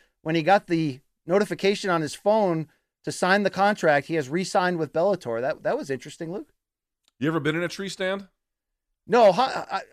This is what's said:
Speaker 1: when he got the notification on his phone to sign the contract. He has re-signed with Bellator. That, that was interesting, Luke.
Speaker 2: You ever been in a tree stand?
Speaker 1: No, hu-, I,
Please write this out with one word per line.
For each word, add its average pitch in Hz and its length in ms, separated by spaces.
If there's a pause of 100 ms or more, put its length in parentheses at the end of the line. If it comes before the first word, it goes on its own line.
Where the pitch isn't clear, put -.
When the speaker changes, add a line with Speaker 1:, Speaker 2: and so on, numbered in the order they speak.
(220)
Speaker 1:
when 160 120
he 165 80
got 196 240
the 160 340 (260)
notification 196 640
on 170 100
his 147 140
phone 190 540 (360)
to 165 80
sign 190 300
the 190 80
contract. 180 560
He 160 80
has 143 140
re-signed 180 500
with 156 140
Bellator. 165 480
That, 139 240
that 170 120
was 269 140
interesting, 147 420
Luke. 254 200 (640)
Speaker 2:
You 135 100
ever 160 120
been 151 160
in 175 60
a 175 60
tree 196 200
stand? 190 380 (800)
Speaker 1:
No, 208 260
hu-, 170 100
I, - 380 (120)